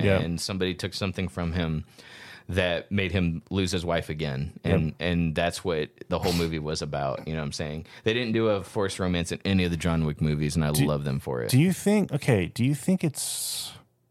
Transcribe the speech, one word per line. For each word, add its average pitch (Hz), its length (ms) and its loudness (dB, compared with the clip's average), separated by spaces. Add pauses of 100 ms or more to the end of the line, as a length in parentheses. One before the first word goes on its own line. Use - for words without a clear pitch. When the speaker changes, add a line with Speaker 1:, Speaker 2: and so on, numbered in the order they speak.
Speaker 1:
Yeah. 98 180 6
Speaker 2:
and 85 220 -2
somebody 92 320 -2
took 90 200 -6
something 95 340 -2
from 85 260 -2
him 82 320 0 (640)
that 87 440 0
made 95 200 0
him 85 400 0
lose 92 200 0
his 85 140 -2
wife 85 240 0
again. 76 440 -4 (120)
Speaker 1:
Yep. - 80 4
Speaker 2:
And, 78 260 2
and 85 360 0
that's 85 280 0
what 78 260 -2 (180)
the 90 100 -2
whole 87 160 0
movie 82 240 0
was 78 240 -4
about, 69 460 -4
you 78 80 -6
know 80 60 -2
what 73 40 -4
I'm 71 60 -4
saying? 78 340 -6 (200)
They 110 80 2
didn't 120 200 -2
do 113 140 4
a 98 160 2
forced 98 360 -4
romance 90 320 0
in 85 140 -6
any 95 200 4
of 85 60 2
the 85 60 0
John 82 280 2
Wick 76 140 -2
movies, 76 360 0
and 78 100 4
I 73 60 2
Speaker 1:
Do, 73 160 4
Speaker 2:
love 73 160 0
them 69 160 -2
for 64 240 -4
it. - 80 -2
Speaker 1:
do 127 80 6
you 180 140 6
think, 202 380 2
okay, 107 360 4
do 117 180 -2
you 143 80 4
think 185 300 0
it's - 680 -4 (400)